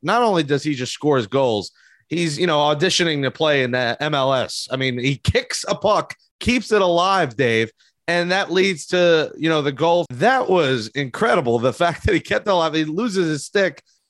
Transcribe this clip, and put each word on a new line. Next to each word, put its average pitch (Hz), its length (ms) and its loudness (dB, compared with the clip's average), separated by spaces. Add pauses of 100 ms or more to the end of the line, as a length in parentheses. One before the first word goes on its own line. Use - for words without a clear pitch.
not 214 200 0
only 190 200 2
does 143 220 -2
he 151 100 -2
just 123 180 -6
score 143 240 0
his 110 120 -2
goals, 120 420 0 (380)
he's, 160 300 -4
you 180 80 0
know, 156 120 2
auditioning 151 640 0
to 127 80 0
play 147 320 0
in 123 80 -2
the 123 300 -2
M 151 140 -2
L 135 200 2
S. - 360 -4
I 131 60 -4
mean, 131 220 -2
he 135 180 -2
kicks - 500 -2
a 208 80 -2
puck, 190 400 -2 (260)
keeps 240 320 -2
it 202 100 4
alive, 175 540 0
Dave. 113 340 2 (380)
And 175 240 0
that 190 180 -2
leads 185 360 0
to, 170 520 2
you 156 100 0
know, 156 140 2
the 139 100 -2
goal. 165 380 2
That 220 400 2
was 131 380 2
incredible. 139 720 0
The 123 120 2
fact - 320 -2
that 202 80 2
he 160 80 2
kept 208 280 -4
it - 20 2
alive, 160 240 2
he 160 100 0
loses 180 440 -2
his 151 180 -4
stick, 185 340 -2 (300)